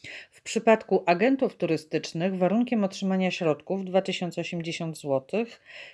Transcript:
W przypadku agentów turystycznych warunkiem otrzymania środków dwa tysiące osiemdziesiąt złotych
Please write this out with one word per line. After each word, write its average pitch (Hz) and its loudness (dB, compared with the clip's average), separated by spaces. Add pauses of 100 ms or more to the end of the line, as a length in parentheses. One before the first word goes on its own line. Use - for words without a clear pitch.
(300)
W - -20
przypadku 214 2
agentów 220 4
turystycznych 165 -2
warunkiem 214 2
otrzymania 190 0
środków 175 -2
dwa 185 2
tysiące 180 -4
osiemdziesiąt 165 -6
złotych 151 -2 (340)